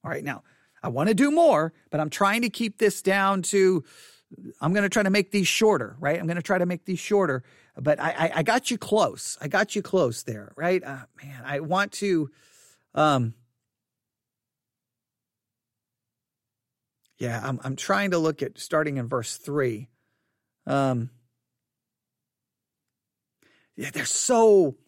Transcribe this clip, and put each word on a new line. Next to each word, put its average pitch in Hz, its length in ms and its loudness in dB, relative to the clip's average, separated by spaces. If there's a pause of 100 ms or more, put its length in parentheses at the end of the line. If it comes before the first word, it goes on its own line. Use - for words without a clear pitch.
All 165 80 -8
right, 143 120 -8
now, 139 200 -10 (400)
I - 60 -4
wanna 147 240 2
do 277 180 4
more, 254 420 4 (160)
but 151 100 -2
I'm 156 100 -2
trying 202 320 2
to 240 80 0
keep 220 280 -6
this 202 240 2
down 196 420 2
to, 185 400 4 (760)
I'm 160 140 0
gonna 202 160 2
try 208 140 2
to 190 60 2
make 196 220 2
these 196 160 2
shorter, 175 520 2
right? 147 200 0
I'm 165 80 -6
gonna 170 140 -4
try 185 160 0
to 180 80 2
make 175 200 -6
these 185 140 -4
shorter 165 440 0 (340)
but 147 220 0
I, 156 100 -2
I, 156 260 -2
I 156 80 0
got 226 260 0
you 240 80 -4
close. - 640 -2
I 147 60 -8
got - 280 0
you 208 60 -2
close 143 420 0
there, 107 320 -12
right? 175 280 0
Uh, 135 220 -14 (180)
man, 139 220 -18
I 143 160 -6
want 185 320 -2
to, 170 360 -2 (640)
um, 135 400 2 (3750)
yeah, 117 240 -6
I'm, 127 220 -6
I'm 135 120 -6
trying 196 360 -2
to 175 60 0
look 160 240 -2
at - 180 -8
starting 156 380 -2
in 120 100 -6
verse 120 300 -6
three. 131 500 -4 (800)
Um, 131 440 -2 (2750)
yeah, 139 140 -8
there's - 200 -6
so 208 640 4 (120)